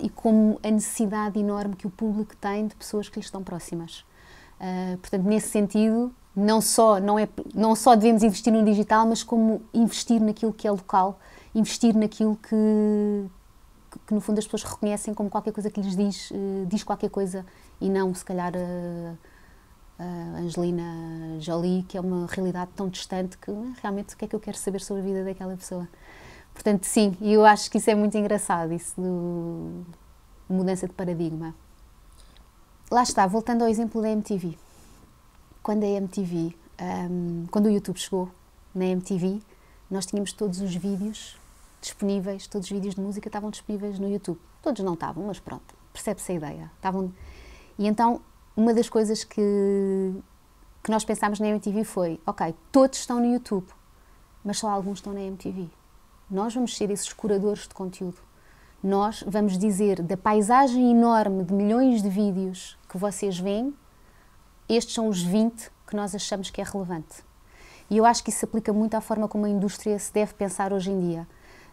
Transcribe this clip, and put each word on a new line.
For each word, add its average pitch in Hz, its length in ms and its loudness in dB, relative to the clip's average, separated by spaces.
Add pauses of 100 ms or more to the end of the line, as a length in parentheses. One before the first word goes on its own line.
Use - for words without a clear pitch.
e 214 60 -2
como 220 520 4
a 208 80 -2
necessidade 214 720 0
enorme 202 360 -2
que - 120 -10
o - 20 -2
público 214 460 -4
tem 208 320 -4
de 208 80 -8
pessoas - 340 -6
que - 100 -10
lhe 196 60 -10
estão 196 160 -10
próximas. 170 640 -10 (540)
Ah, 185 420 -4
portanto, 190 220 -2
nesse 208 240 2
sentido, 220 640 2 (220)
não 214 260 4
só, 220 380 6
não 202 180 2
é, 208 100 2 (280)
não 220 180 4
só 233 220 8
devemos 220 260 6
investir 220 320 4
no 220 100 6
digital, 214 440 4
mas 226 160 0
como 220 400 2 (100)
investir 226 480 2
naquilo 214 320 0
que - 140 -4
é 208 40 2
local, 190 460 0 (380)
investir 220 400 4
naquilo 214 400 2
que, 214 920 2 (800)
que - 80 -2
no 208 80 2
fundo 214 180 0
as 214 60 -4
pessoas - 180 -6
reconhecem 208 500 -4
como 208 160 -4
qualquer 208 220 -4
coisa 208 200 -4
que 208 100 -4
lhes 190 140 -2
diz, 202 360 -2
eh, 196 360 -4
diz 202 160 -2
qualquer 202 260 -4
coisa 190 360 -4 (360)
e 190 80 0
não, 190 240 2
se 185 100 -10
calhar, 180 320 -4
eh, 175 580 -8 (880)
a 170 400 -8
Angelina 165 1000 -4
Jolie, 175 440 -2
que 185 140 -10
é 180 40 -6
uma 180 260 -2
realidade 180 480 -4
tão 196 120 -6
distante 185 500 -6
que, - 120 -14
eh, 202 60 -6 (260)
realmente 202 320 -6
o - 40 -20
que - 80 -8
é - 20 -10
que - 80 -6
eu 214 40 -2
quero 208 180 -10
saber 196 240 -4
sobre 196 200 -6
a 185 40 -6
vida 190 180 -2
daquela 190 320 -8
pessoa? 180 320 -10 (640)
Portanto, 202 320 2
sim, 208 360 4
e 214 120 4
eu 214 120 10
acho 208 240 0
que - 80 -2
isso 214 120 0
é 214 60 4
muito 208 220 0
engraçado, 196 560 -2
isso - 260 -10
do 175 840 -6 (640)
mudança 185 380 0
de 180 60 -10
paradigma. 165 600 -4 (1400)
Lá 240 140 4
está, 208 240 2
voltando 226 360 0
ao 233 60 4
exemplo 226 320 0
da 214 80 0
M 214 120 0
T 208 160 -2
V. 170 200 -6 (1040)
Quando 208 220 -2
a 208 40 0
M 202 200 0
T 190 160 -4
V, 170 320 -4 (240)
ahm, 180 720 -6
quando 208 140 4
o 220 40 6
YouTube 202 280 0
chegou 185 320 -4 (440)
na 185 120 -2
M 185 160 0
T 190 160 -4
V, 190 240 -2 (500)
nós 190 140 -6
tínhamos 202 260 -4
todos 190 300 -4
os 190 120 -4
vídeos 196 640 -6 (440)
disponíveis, 196 680 -4
todos 196 180 -6
os - 60 -10
vídeos 196 240 -4
de 196 60 -6
música 202 260 -8
estavam 208 220 -8
disponíveis 208 500 -8
no 196 100 -2
YouTube. 196 300 -4 (220)
Todos 240 220 -2
não 185 100 -2
estavam, 165 340 -6
mas 190 120 -8
pronto, - 360 -16 (180)
percebe-se - 380 -6
a 180 40 -2
ideia. 160 400 -10
Estavam... 185 380 -4 (640)
E 202 80 -2
então, 233 360 2 (340)
uma 226 180 4
das 233 160 2
coisas 220 340 0
que, 196 880 0 (680)
que - 80 -6
nós 220 140 0
pensámos 208 360 -2
na 214 80 0
M 214 120 0
T 208 120 -4
V 214 120 -2
foi: 170 420 -2
ok, 165 300 -4 (160)
todos 269 260 6
estão 240 220 -4
no 240 60 4
YouTube, 240 420 0 (760)
mas 202 140 -4
só 220 120 -4
alguns 196 300 -4
estão 202 140 -10
na 196 80 -8
M 196 140 -8
T 190 160 -10
V. 185 180 -8 (600)
Nós 208 240 -2
vamos 247 220 -2
ser 208 140 -2
esses 202 240 -4
curadores 202 500 0
de - 100 -20
conteúdo. 185 440 -8 (640)
Nós 196 420 0
vamos 208 320 0
dizer, 196 440 2
da 175 140 -2
paisagem 240 760 6
enorme 220 520 6
de 175 100 -2
milhões 220 480 4
de 202 80 0
vídeos 190 680 -2 (120)
que - 80 -10
vocês 196 420 -2
veem, 208 340 -2 (920)
estes 233 260 2
são 226 140 0
os 190 140 0
vinte 214 500 0 (160)
que - 80 -8
nós 202 180 -4
achamos 196 360 -6
que - 100 -10
é 202 60 -4
relevante. 175 580 -8 (640)
E 202 80 2
eu 220 80 8
acho 233 160 6
que - 80 -6
isso - 100 -4
se 226 60 -4
aplica 214 280 -2
muito 214 220 2
à 214 60 0
forma 214 260 -2
como 208 180 -2
a 208 40 0
indústria 202 480 -2
se - 160 -10
deve 208 200 0
pensar 196 400 -4
hoje 196 180 -2
em 190 80 0
dia. 170 280 -2 (460)